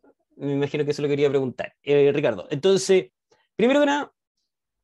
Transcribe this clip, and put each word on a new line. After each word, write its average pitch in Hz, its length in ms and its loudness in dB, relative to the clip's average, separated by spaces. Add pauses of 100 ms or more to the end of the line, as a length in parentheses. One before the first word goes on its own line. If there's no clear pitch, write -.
(360)
me 143 160 -6
imagino 143 320 -2
que 147 80 -4
eso 143 100 -6
lo 147 60 -2
quería 143 200 0
preguntar, 135 540 -4
eh, 143 300 2
Ricardo. 139 380 -2
Entonces, 185 600 0 (460)
primero 262 240 2
que 294 60 4
nada, 285 280 -4 (680)